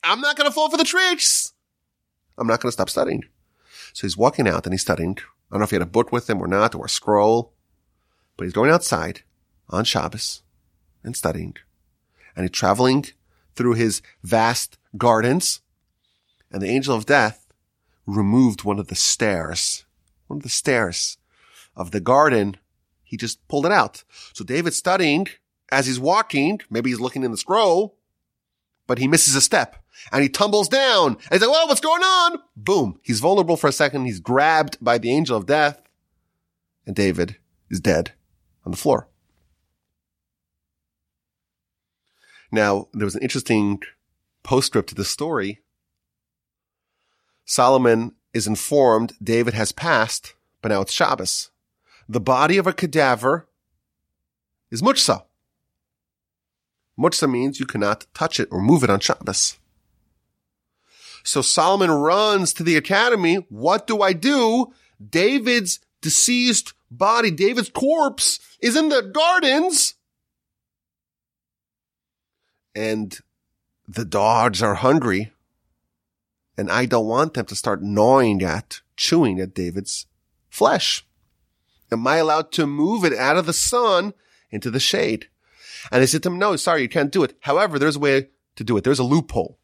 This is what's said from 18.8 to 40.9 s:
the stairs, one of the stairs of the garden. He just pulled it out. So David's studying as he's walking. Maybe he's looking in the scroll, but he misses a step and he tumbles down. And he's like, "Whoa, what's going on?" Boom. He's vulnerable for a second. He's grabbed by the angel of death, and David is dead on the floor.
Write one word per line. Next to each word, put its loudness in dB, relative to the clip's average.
the -10
stairs, -4
one -12
of -14
the -14
stairs -2
of -12
the -4
garden. 2
He -16
just -10
pulled -2
it 2
out. 0
So -14
David's -2
studying 0
as 2
he's -6
walking. 0
Maybe -4
he's -6
looking -6
in -2
the -8
scroll, 0
but -2
he 0
misses 2
a 2
step 0
and 2
he 2
tumbles 0
down. 2
And -8
he's 4
like, 2
"Whoa, 2
what's 0
going 0
on?" 2
Boom. -2
He's -4
vulnerable 2
for -2
a 2
second. -2
He's -6
grabbed 2
by 2
the -2
angel 0
of -4
death, 0
and -8
David -2
is -6
dead 0
on -10
the -8
floor. 0